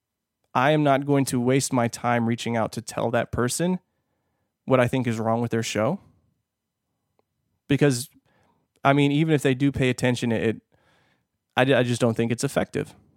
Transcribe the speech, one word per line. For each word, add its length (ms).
I 180
am 120
not 220
going 200
to 140
waste 320
my 160
time 400
reaching 300
out 160
to 80
tell 300
that 200
person 480
what 140
I 80
think 200
is 120
wrong 200
with 120
their 120
show. 360
Because, 400
I 80
mean, 200
even 220
if 100
they 100
do 180
pay 180
attention, 420
it, 300
I, 60
I 220
just 180
don't 160
think 140
it's 120
effective. 500